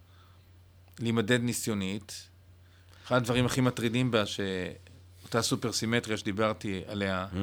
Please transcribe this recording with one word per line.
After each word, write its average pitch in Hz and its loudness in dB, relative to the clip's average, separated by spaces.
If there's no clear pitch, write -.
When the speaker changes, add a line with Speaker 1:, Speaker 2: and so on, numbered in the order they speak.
Speaker 1:
להימדד 117 2
ניסיונית. 104 -4
אחד 123 2
הדברים 123 4
הכי 127 2
מטרידים 120 2
בה, 110 6
שאותה - -4
סופרסימטריה 113 0
שדיברתי 101 -2
עליה, 98 -2
Speaker 2:
Mm. 90 -6